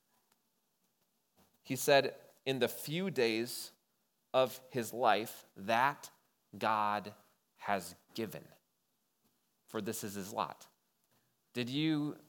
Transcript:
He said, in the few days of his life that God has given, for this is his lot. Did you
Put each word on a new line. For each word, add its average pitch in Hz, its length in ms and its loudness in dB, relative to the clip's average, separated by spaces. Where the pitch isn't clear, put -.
He 135 120 -4
said, 135 400 4
in 135 140 0
the 113 80 4
few 180 420 -4
days 120 600 0
of 127 260 2
his 113 240 -4
life 110 520 2
that 117 520 0
God 104 560 0
has 90 380 -4
given, 90 280 -6
for 110 140 -6
this 107 220 -6
is 101 120 -6
his 98 180 -8
lot. 104 340 -4
Did 120 160 -2
you 151 460 0